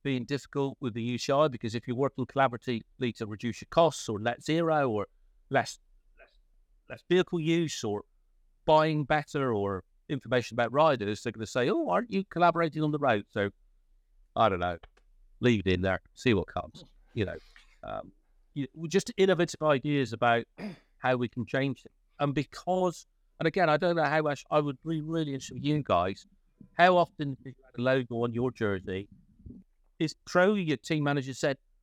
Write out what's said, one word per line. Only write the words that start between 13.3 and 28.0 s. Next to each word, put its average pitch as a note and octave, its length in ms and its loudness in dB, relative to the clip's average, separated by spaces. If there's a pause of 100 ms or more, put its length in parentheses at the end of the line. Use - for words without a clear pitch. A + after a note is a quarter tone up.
So, G2+ 200 0 (840)
I A2+ 140 4
don't F#2 120 0
know. F2 180 -4 (640)
Leave A2+ 260 4
it F#2 80 4
in F2+ 80 0
there. F#2 180 0 (140)
See - 180 2
what F2+ 140 2
comes, - 380 -12 (300)
you A2 100 -2
know, E2+ 120 -8 (460)
um, - 300 -12 (400)
you, C#3 140 -6 (220)
just G3 280 -2
innovative F3 460 2
ideas C#3+ 500 2
about A#2 320 2 (140)
<clears throat> - 400 -14
how B2+ 180 0
we B2 120 -2
can A#2 180 -6
change C3+ 380 -4
it. - 80 -20 (280)
And C#3+ 140 0
because, F3 720 -2 (340)
and E3 60 0
again, E3+ 220 2
I D3+ 80 4
don't E3+ 200 0
know D#3+ 80 2
how D3+ 180 2
much, D3 280 -2
I D3+ 100 4
would C#3+ 260 -4
be D#3+ 140 -4
really D#3 320 -4
interested C3+ 220 -10
with B2 100 -8
you D3 180 2
guys, F#2+ 440 2 (480)
how F3+ 220 6
often D3+ 460 0
did C3 140 -18
you - 80 -20
have - 140 -16
a A#2+ 40 -4
logo B2 420 0